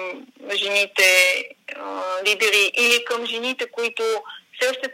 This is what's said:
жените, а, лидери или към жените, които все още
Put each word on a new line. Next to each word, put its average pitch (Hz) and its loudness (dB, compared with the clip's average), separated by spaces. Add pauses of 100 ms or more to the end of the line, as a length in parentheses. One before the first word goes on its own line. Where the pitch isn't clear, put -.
(540)
жените, 202 0 (720)
а, 196 -8 (240)
лидери 208 2
или 240 2
към 240 -4
жените, 233 -6
които 226 -4 (540)
все 254 2
още 254 -6